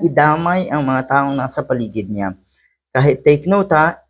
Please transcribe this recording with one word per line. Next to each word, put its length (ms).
idamay 640
ang 160
mga 240
taong 240
nasa 320
paligid 480
niya. 240
Kahit 320
take 240
note 240
ha, 380